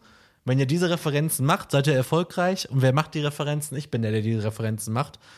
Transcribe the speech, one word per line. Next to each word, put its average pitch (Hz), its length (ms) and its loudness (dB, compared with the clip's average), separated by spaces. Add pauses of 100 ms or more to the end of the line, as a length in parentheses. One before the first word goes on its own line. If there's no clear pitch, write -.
(480)
Wenn 131 120 2
ihr 135 80 2
diese 170 240 2
Referenzen 151 560 0
macht, 185 240 0
seid 139 160 4
ihr 147 80 4
erfolgreich. 175 720 0
Und 131 140 2
wer 131 100 4
macht 156 220 0
die 156 60 -2
Referenzen? 147 540 -4
Ich 143 140 -8
bin 117 140 -2
der, 107 80 0
der 110 100 0
die 113 140 0
Referenzen 110 580 -4
macht. 139 240 -4 (200)